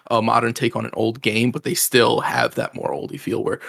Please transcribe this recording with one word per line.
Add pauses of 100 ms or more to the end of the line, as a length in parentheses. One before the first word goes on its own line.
a
modern
take
on
an
old
game,
but
they
still
have
that
more
oldie
feel
where